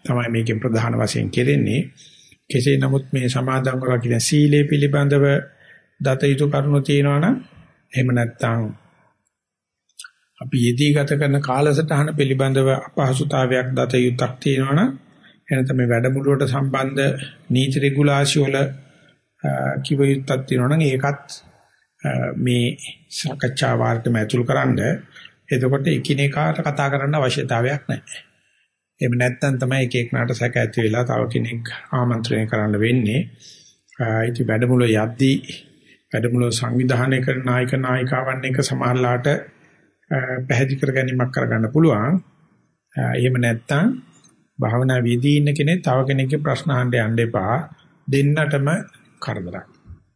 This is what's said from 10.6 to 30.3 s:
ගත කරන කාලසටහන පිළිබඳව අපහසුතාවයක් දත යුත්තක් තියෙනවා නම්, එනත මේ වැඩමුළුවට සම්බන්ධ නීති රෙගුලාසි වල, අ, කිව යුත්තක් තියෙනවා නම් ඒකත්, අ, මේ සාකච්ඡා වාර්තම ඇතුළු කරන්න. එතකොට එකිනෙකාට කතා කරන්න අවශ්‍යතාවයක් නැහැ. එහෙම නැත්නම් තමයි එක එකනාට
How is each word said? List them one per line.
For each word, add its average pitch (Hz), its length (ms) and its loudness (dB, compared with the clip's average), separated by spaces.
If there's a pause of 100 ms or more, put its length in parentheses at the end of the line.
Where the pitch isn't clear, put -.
ගත 143 180 0
කරන 143 300 0
කාලසටහන 147 760 2
පිළිබඳව 135 600 2
අපහසුතාවයක් 131 1000 0
දත 123 200 0
යුත්තක් 123 460 0
තියෙනවා 135 340 0
නම්, 220 160 4 (580)
එනත 131 240 0
මේ 127 160 2
වැඩමුළුවට 135 580 2
සම්බන්ධ 135 560 -2 (460)
නීති 131 300 0
රෙගුලාසි 143 600 2
වල, 135 180 2 (880)
අ, 143 60 -2 (300)
කිව 139 200 -2
යුත්තක් 135 420 0
තියෙනවා 127 280 0
නම් 160 120 2
ඒකත්, 139 460 -2 (720)
අ, 143 80 -4 (240)
මේ 123 320 0 (440)
සාකච්ඡා 131 680 -4
වාර්තම 117 360 0
ඇතුළු 113 300 0
කරන්න. 131 360 0 (640)
එතකොට 135 420 0
එකිනෙකාට 147 720 0
කතා 143 300 -2
කරන්න 139 260 -2
අවශ්‍යතාවයක් 131 680 0
නැහැ. - 360 -10 (800)
එහෙම 123 140 0
නැත්නම් 127 440 0
තමයි 131 240 -2
එක 120 120 -2
එකනාට 120 380 -2